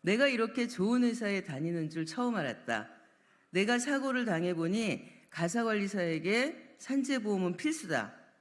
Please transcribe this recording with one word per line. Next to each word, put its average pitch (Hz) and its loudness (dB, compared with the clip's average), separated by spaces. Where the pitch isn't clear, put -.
"내가 220 4
이렇게 226 0
좋은 240 2
회사에 220 0
다니는 160 -2
줄 160 -4
처음 240 -2
알았다. 117 -2
내가 208 4
사고를 262 0
당해보니 175 0
가사관리사에게 202 0
산재보험은 214 0
필수다." 170 -2